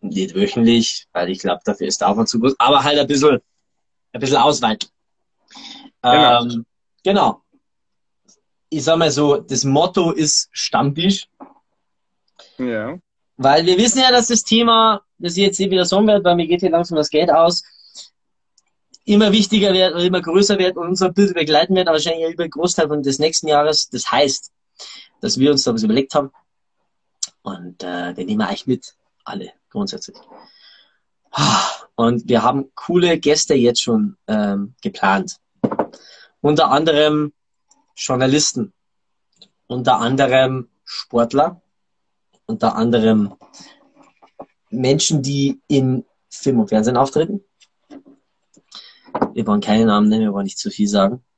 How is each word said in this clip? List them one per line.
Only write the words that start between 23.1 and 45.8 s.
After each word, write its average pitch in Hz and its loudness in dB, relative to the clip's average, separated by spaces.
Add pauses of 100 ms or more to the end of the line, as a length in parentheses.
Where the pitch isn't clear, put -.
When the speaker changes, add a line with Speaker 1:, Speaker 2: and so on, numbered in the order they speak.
Speaker 1:
nächsten 160 -2
Jahres. 151 2
Das - -8
heißt, 135 0 (720)
dass - -4
wir 135 4
uns 139 0
da 120 -2
was 113 -2
überlegt 117 -2
haben. 139 -2 (1120)
Und, 90 -14
äh, 90 -8
den 90 -10
nehmen 107 -4
wir 98 -2
eigentlich - -8
mit, - -6 (300)
alle, - -12 (200)
grundsätzlich. - -10 (1800)
Und 117 -2
wir 117 2
haben 135 -2
coole 175 0
Gäste 147 0
jetzt 120 2
schon, 107 -2 (100)
ähm, 104 -4
geplant. 98 -4 (1040)
Unter 151 2
anderem 151 2 (640)
Journalisten, 131 -2 (920)
unter 127 0
anderem 131 0 (160)
Sportler, 120 -2 (840)
unter 220 -4
anderem 113 0 (1400)
Menschen, 135 0
die 139 -2
in 131 0 (260)